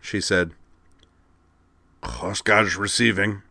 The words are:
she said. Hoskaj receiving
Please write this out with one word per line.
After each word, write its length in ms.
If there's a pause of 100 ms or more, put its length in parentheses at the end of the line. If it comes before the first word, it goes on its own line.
she 200
said. 320 (1500)
Hoskaj 760
receiving 720